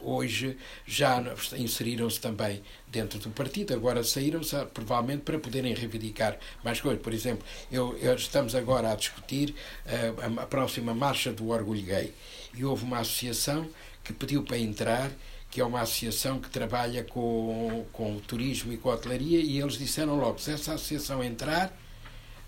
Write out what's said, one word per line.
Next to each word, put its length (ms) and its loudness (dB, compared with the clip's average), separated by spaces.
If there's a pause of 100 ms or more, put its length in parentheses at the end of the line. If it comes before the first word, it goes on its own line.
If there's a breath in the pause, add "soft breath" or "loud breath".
hoje 540 0 (300 loud breath)
já 360 6 (360)
inseriram-se 640 0
também 420 -2 (240 loud breath)
dentro 320 -2
do 120 -6
partido, 420 0
agora 280 4
saíram-se, 540 2 (180)
provavelmente 500 0
para 140 0
poderem 360 0
reivindicar 640 0 (260 loud breath)
mais 160 -2
coisas. 220 2
Por 120 -4
exemplo, 320 -2 (240 loud breath)
eu, 280 0
eu, 180 4
estamos 400 2
agora 380 4
a 20 2
discutir, 580 0 (320 loud breath)
eh, 360 0
a, 220 -2
a 20 -4
próxima 480 0
marcha 400 2
do 160 -2
orgulho 340 2
gay, 300 0 (420 loud breath)
e 80 -4
houve 220 0
uma 140 0
associação 680 0 (380 loud breath)
que 80 -6
pediu 280 0
para 160 -2
entrar, 540 2 (400 loud breath)
que 80 -4
é 60 6
uma 160 0
associação 580 0
que 100 -8
trabalha 540 0
com, 880 0
com 240 -2
o 60 -6
turismo 500 -2
e 60 -4
com 120 0
a 40 4
hotelaria, 480 4
e 180 2
eles 180 0
disseram 400 2
logo: 220 2
se 120 -4
essa 240 -2
associação 460 -2
entrar, 560 0 (720 loud breath)